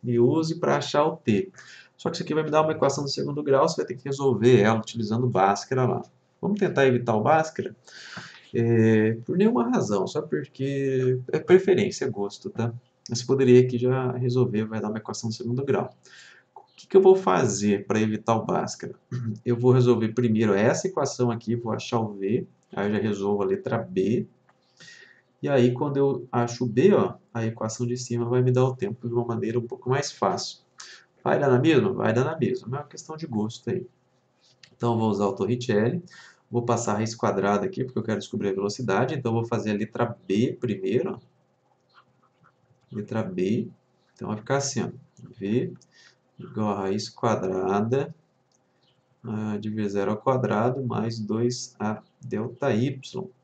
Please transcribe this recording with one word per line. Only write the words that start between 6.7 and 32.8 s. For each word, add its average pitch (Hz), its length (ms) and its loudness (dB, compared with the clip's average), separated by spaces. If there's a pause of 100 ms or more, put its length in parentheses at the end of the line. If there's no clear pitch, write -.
evitar 120 300 2
o 104 60 2
Bhaskara? 156 520 0 (800)
É, 113 600 4 (100)
por 165 140 -2
nenhuma 240 320 4
razão, 104 360 0
só - 140 -4
porque 135 960 -2 (140)
é 156 60 0
preferência, 165 680 4
é 127 60 -2
gosto, 101 400 -8
tá? 113 240 -4 (340)
Mas 117 140 -6
poderia 127 400 6
aqui 127 160 0
já 127 340 0
resolver, 123 540 0
vai 110 120 -6
dar 107 120 -4
uma 110 80 -6
equação 110 320 -8
do 110 40 -4
segundo 123 300 -4
grau. 120 240 0 (680)
O - 260 -20
que - 60 -20
que - 100 4
eu 185 60 10
vou 190 140 8
fazer 104 720 0
pra 107 120 0
evitar 110 360 0
o 107 80 -2
Bhaskara? - 500 -4 (500)
Eu 120 120 0
vou 123 160 6
resolver 120 380 4
primeiro 110 440 2
essa 113 320 2
equação 127 420 -2
aqui, 113 280 -4
vou 117 160 -6
achar 113 260 -4
o 107 160 -4
V, 98 320 -2 (240)
aí 101 160 -4
eu 104 60 0
já 104 80 0
resolvo 101 420 -2
a 95 40 -2
letra 98 320 -2
B, 101 500 -2 (1120)
e 143 60 -4
aí 123 240 4
quando 139 240 -4
eu 135 340 0
acho 120 340 -2
o 120 40 -2
B, 139 240 4
ó, 104 240 2 (180)
a 113 100 -4
equação 110 400 -4
de 120 120 -4
cima 120 280 -4
vai 123 180 2
me 127 100 4
dar 127 120 4
o 127 120 -2
tempo 113 320 -6
de 117 60 -6
uma 120 100 0
maneira 113 340 -4
um 117 80 -6
pouco - 240 -8
mais 143 220 -2
fácil. - 460 -4 (640)
Vai - 160 2
dar 147 100 2
na 123 100 6
mesma? 139 340 4
Vai 110 200 0
dar 123 120 2
na 160 140 -4
mesma, - 300 -2
mas 139 120 -8